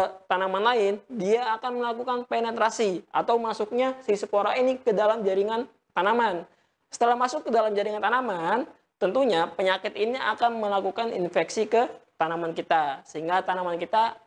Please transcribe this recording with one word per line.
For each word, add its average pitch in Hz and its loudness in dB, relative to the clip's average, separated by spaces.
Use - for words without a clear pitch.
tanaman 190 0
lain, 202 2
dia 226 0
akan 247 -6
melakukan 240 -4
penetrasi 226 0
atau 233 2
masuknya 240 -2
si 208 4
spora 202 0
ini 254 2
ke 226 2
dalam 214 2
jaringan 202 0
tanaman. 196 2
Setelah 240 4
masuk 254 -2
ke - -6
dalam 220 2
jaringan 208 -2
tanaman, 214 0
tentunya 190 2
penyakit 190 -2
ini 226 0
akan 233 0
melakukan 202 -2
infeksi 180 -2
ke 226 0
tanaman 165 -4
kita, 156 -2
sehingga 170 -2
tanaman 185 -4
kita 175 -2